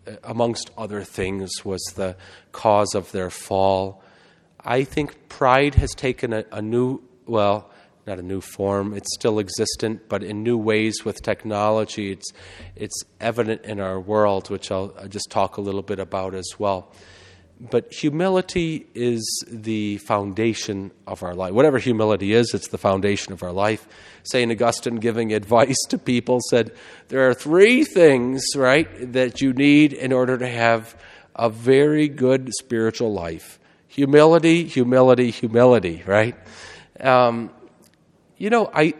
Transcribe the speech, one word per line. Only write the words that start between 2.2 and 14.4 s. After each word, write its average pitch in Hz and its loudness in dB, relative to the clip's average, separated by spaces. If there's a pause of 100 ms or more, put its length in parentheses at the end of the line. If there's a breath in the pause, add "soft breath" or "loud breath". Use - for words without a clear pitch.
cause 104 2
of 95 -6
their 92 -6
fall. 98 -2 (640 soft breath)
I 127 -2
think - -8
pride 135 2
has 139 0
taken 123 -4
a, 110 -4
a 107 -10
new, 123 -2 (260)
well, 104 0 (380 soft breath)
not 98 -10
a 90 -12
new 92 -8
form, 101 -4
it's - -10
still 110 -2
existent, 107 -6
but 101 -6
in 104 -8
new 120 0
ways 110 -2
with - -10
technology, 107 -4
it's, 92 -14 (440 loud breath)
it's - -12 (160)
evident 113 -4
in 104 -10
our 95 -6
world, 101 0